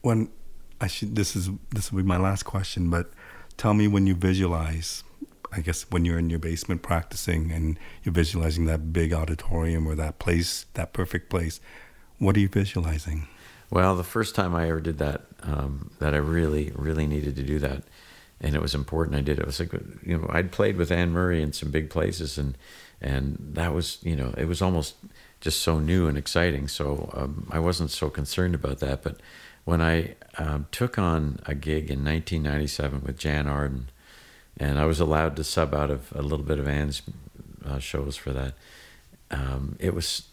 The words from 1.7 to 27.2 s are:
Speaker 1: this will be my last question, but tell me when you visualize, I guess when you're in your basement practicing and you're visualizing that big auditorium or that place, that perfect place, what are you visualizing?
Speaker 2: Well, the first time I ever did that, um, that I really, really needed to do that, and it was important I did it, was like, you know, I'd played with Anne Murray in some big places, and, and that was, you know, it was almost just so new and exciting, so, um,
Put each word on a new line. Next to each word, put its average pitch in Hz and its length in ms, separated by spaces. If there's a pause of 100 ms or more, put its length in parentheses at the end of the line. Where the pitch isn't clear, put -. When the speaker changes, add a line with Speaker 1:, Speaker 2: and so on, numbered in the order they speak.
Speaker 1:
this - 220
will 95 100
be 95 60
my 90 80
last 95 280
question, 92 460
but 87 220 (440)
tell 107 180
me 104 120
when 101 200
you 95 80
visualize, 85 880 (480)
I - 80
guess 80 300
when 87 160
you're 85 120
in 85 120
your 82 100
basement 82 420
practicing 82 720
and 80 260 (240)
you're 90 120
visualizing 82 500
that 80 300
big 80 180
auditorium 80 760
or 78 80
that 76 240
place, 87 460 (100)
that - 200
perfect 90 360
place, 85 300 (580)
what 95 180
are 107 40
you 98 80
visualizing? 80 800 (420)
Speaker 2:
Well, 92 260
the 90 80
first 113 300
time 90 200
I 82 140
ever 80 120
did 78 180
that, 73 240 (200)
um, 71 560
that 73 160
I 73 40
really, 76 580
really 78 300
needed 73 300
to 69 60
do 73 180
that, 67 220 (580)
and 73 140
it 76 80
was 76 120
important 73 420
I 71 40
did 71 180
it, 76 80
was 73 120
like, 85 140 (320)
you 87 140
know, 80 100
I'd 90 240
played 104 240
with 85 160
Anne 87 200
Murray 87 300
in 76 100
some 76 180
big 76 180
places, 82 480
and, 69 200 (440)
and 67 360 (180)
that 85 180
was, 82 300
you 85 140
know, 64 200
it 71 100
was 82 140
almost 90 360 (440)
just - 220
so 82 160
new 85 300
and 71 100
exciting, 73 500
so, 73 460
um, 71 360